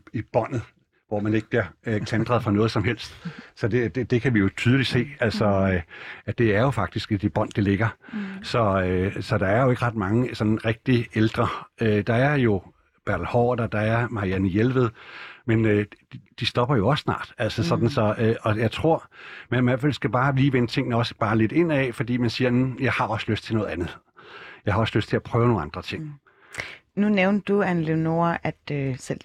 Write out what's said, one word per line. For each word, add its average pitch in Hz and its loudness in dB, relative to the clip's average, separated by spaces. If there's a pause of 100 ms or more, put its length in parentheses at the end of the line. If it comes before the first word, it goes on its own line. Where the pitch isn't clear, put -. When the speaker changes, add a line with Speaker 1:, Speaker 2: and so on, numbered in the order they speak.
(140)
Speaker 1:
i 113 -6 (120)
båndet, 117 -2 (460)
hvor 107 -4
man 107 0
ikke 110 -2
bliver, 117 2 (220)
øh, 104 -2
klandret 113 0
for 107 0
noget 110 4
som 101 0
helst. - -4 (380)
Så - -2
det, 113 0
det, 123 -4
det 120 4
kan 131 2
vi 104 4
jo 98 4
tydeligt 127 2
se, 123 0 (120)
altså, 110 0 (140)
Speaker 2:
Mm. 95 2
Speaker 1:
øh, 87 -2 (440)
at - -6
det 110 4
er 107 4
jo 135 2
faktisk 107 -4
i 104 2
de 101 0
bånd, 107 -2
det 107 0
ligger. 98 2 (260)
Speaker 2:
Mm. 214 -6 (240)
Speaker 1:
Så, 101 2
øh, 92 0
så 110 0
der 95 0
er 110 2
jo 131 4
ikke 123 0
ret 117 -2
mange 113 0
sådan 110 0
rigtig 117 0
ældre. 110 2 (340)
Øh, 104 2
der 117 2
er 139 2
jo 113 2 (440)
Bertel 92 -2
Haarder, 120 0
der 104 -4
er 113 0
Marianne 95 -2
Jelved, 120 2 (560)
men, 113 2
øh, 104 2 (280)
de, - -16 (200)
de 113 -4
stopper 123 0
jo 101 2
også 151 2
snart. - -4
Altså 113 -2
sådan 147 0
Speaker 2:
Mm. 113 2
Speaker 1:
så, 107 2
øh, 113 2
og 107 0
jeg 113 0
tror, - 0 (440)
man 120 2
i 123 2
hvert 123 2
fald 147 2
skal - -4
bare 131 2
lige 135 4
vende 120 2
tingene 127 -2
også 117 0
bare 110 0
lidt 107 4
indad, 143 2
fordi 123 -2
man 120 0
siger, 123 0
"Mm, 127 0
jeg 120 0
har 123 -2
også 107 -4
lyst 104 -2
til 110 -4
noget 104 -2
andet. 82 -6 (680)
Jeg 101 0
har 110 2
også 110 0
lyst - 0
til 123 0
at 107 -2
prøve 117 2
nogle 107 2
andre 82 -8
ting." 87 -8
Speaker 2:
Mm. 76 -12 (840)
Nu 208 2
nævnte 202 2
du, 202 2
Anne 175 0
Leonore, 160 0 (100)
at, 151 -4 (160)
øh, 135 -4
selv - -8